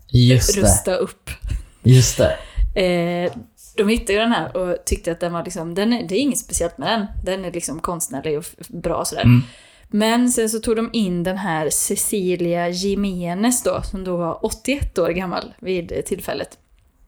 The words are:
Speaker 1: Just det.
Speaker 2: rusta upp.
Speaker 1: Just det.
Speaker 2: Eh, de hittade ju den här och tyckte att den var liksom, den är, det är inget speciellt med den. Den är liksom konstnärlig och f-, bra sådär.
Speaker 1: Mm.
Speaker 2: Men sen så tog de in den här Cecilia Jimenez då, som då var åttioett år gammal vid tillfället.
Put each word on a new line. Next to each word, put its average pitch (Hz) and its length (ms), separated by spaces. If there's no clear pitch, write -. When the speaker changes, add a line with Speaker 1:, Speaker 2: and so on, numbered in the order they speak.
Speaker 1:
Just 123 460
det. 202 60
Speaker 2:
rusta 107 340
upp. - 340
Speaker 1:
Just 127 340
det. - 200
Speaker 2:
Eh, 175 500
de 208 120
hittade 226 240
ju 208 60
den 233 120
här 165 260
och 180 280
tyckte - 260
att 170 80
den 175 140
var 170 100
liksom, 170 320
den 214 180
är, 190 140
det 185 80
är 214 40
inget 277 200
speciellt 170 380
med 196 220
den. 202 60
Den 190 200
är 170 60
liksom 170 280
konstnärlig 156 580
och 147 80
f-, - 100
bra 165 360
sådär. 156 180
Speaker 1:
Mm. 123 180
Speaker 2:
Men 226 400
sen 226 180
så 226 100
tog 220 160
de 226 180
in 180 300
den 190 140
här 156 320
Cecilia 180 1000
Jimenez 190 920
då, - 200
som 190 200
då 180 140
var 170 280
åttioett - 540
år 165 100
gammal 180 500
vid 180 460
tillfället. - 520